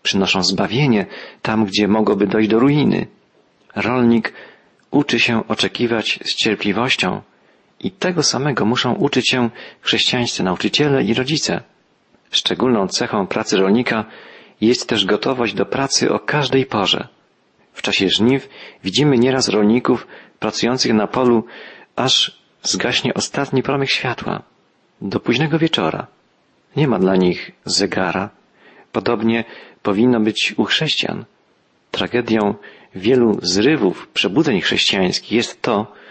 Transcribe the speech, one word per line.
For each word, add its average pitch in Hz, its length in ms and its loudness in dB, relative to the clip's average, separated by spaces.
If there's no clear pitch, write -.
przynoszą 95 400 0
zbawienie 101 640 0
tam, 110 240 0
gdzie 98 220 0
mogłoby 101 400 2
dojść 110 220 2
do 113 100 4
ruiny. 131 480 2
Rolnik 117 580 2
uczy 135 280 0
się 113 280 0
oczekiwać 110 760 -2
z - 120 -6
cierpliwością 104 840 -2
i - 120 -6
tego 175 320 -2
samego 131 420 -2
muszą 120 280 0
uczyć - 360 0
się 123 200 0
chrześcijańscy 120 640 -2
nauczyciele 123 600 0
i 107 100 0
rodzice. 131 480 -2
Szczególną 104 560 0
cechą 104 400 -2
pracy - 300 -2
rolnika 110 480 2
jest 120 280 2
też 101 160 0
gotowość 107 480 0
do 98 120 -2
pracy - 480 0
o - 60 0
każdej 135 460 0
porze. - 420 -2
W - 80 -20
czasie 95 280 0
żniw 117 400 0
widzimy 127 340 2
nieraz 131 320 2
rolników 107 580 2
pracujących 120 540 -2
na 104 140 2
polu, 120 380 2
aż - 440 -2
zgaśnie 120 520 -2
ostatni 135 500 -2
promyk 139 260 -2
światła. - 540 -4
Do 101 180 -4
późnego 147 400 0
wieczora. 151 480 -2
Nie 143 120 2
ma 104 120 2
dla 95 160 4
nich 90 360 0
zegara. 95 640 -2
Podobnie 113 520 0
powinno 113 380 2
być 107 380 -2
u 113 60 2
chrześcijan. 101 640 -2
Tragedią 110 640 0
wielu 113 460 4
zrywów, 101 680 0
przebudzeń 110 540 0
chrześcijańskich - 680 -2
jest 113 300 -2
to, 113 320 -2